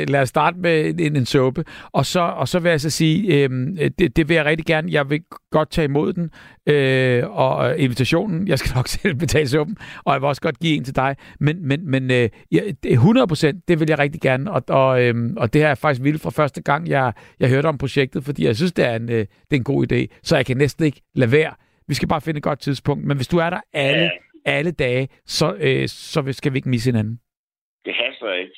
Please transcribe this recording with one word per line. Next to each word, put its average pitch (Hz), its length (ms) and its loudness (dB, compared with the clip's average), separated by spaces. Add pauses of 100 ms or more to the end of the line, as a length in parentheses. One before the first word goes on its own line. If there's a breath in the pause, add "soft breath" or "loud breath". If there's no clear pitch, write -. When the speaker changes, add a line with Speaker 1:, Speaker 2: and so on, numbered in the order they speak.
Speaker 1:
lad 139 120 2
os 127 80 0
starte 160 300 0
med 165 420 0
en, 151 160 0
en 127 100 2
suppe. 131 380 2 (280 loud breath)
Og 139 140 0
så, 180 140 0
og 175 280 -2
så 180 100 0
vil 170 120 2
jeg 160 100 2
så 147 100 -2
sige, 160 540 2
øhm, 131 320 -4 (220)
det, 165 180 2
det 160 120 2
vil 170 60 2
jeg 156 100 2
rigtig 156 220 0
gerne. 160 260 0
Jeg 143 180 0
vil 151 100 0 (300)
godt 156 200 0
tage 165 140 0
imod 143 280 0
den, 170 180 -6 (360 loud breath)
øh, 131 720 2
og, 135 340 2
øh, 151 140 0
invitationen. 160 640 0
Jeg 139 100 2
skal - 160 -2
<laughs> 127 40 0
nok 127 100 -2
selv - 260 -2
betale 156 340 0
suppen, 151 280 -2 (280 loud breath)
og - 80 0
jeg 135 80 0
vil 139 80 0
også 147 140 -4
godt 156 160 -4
give 160 180 0
en - 80 -6
til 131 120 -10
dig. 135 200 0 (240 loud breath)
Men, 156 280 0
men, 151 220 -2
men, 131 200 0
øh, 123 180 4 (240 soft breath)
ja, 170 80 4 (220)
det, 175 160 2
hundrede 226 280 6
procent, 160 420 -2
det 165 120 2
vil 156 80 2
jeg 156 100 2
rigtig 143 220 -2
gerne. 135 320 0
Og, 139 160 -2
og, 131 380 4
øhm, 117 300 -2
og 120 160 -2
det 147 80 4
har 151 80 4
jeg 135 100 0
faktisk 135 260 0
vildt 151 180 0
fra 165 80 -6
første 151 320 -2
gang, 156 260 -2
jeg, 131 240 0 (280 loud breath)
jeg 131 100 4
hørte 139 160 2
om 151 120 0
projektet, 135 460 -2
fordi 143 220 -4
jeg 117 100 2
synes, 170 160 0
det 175 120 0
er 117 120 0
en, 117 160 -6
øh, 113 60 0
det - 340 -6
er 147 40 2
en 120 80 -2
god 135 280 0
idé. 123 300 -2
Så 165 140 0
jeg 131 100 0
kan 123 100 -2
næsten 139 240 0
ikke 156 220 0 (120)
lade 123 180 2
være. 151 200 2 (360)
Vi 147 60 -2
skal 165 140 -2
bare 160 120 0
finde 156 180 -6
et 143 60 -8
godt 151 160 -2
tidspunkt. 143 440 -4
Men 143 120 0
hvis 127 120 -4
du 180 100 0
er 165 120 0
der 175 100 -6 (120)
alle, 143 300 0
Speaker 2:
Ja. 95 80 0 (340)
Speaker 1:
alle 143 260 0
dage, 131 380 -2 (180 soft breath)
så, 180 340 0
øh, 135 280 0
så - 340 -4
vi-, 135 100 -6
skal 135 200 -4
vi 135 60 -2
ikke 131 100 -4
misse 123 220 0
hinanden. 113 300 -2 (640)
Speaker 2:
Det 107 100 -6
haster 120 380 -6
ikke. 90 260 -6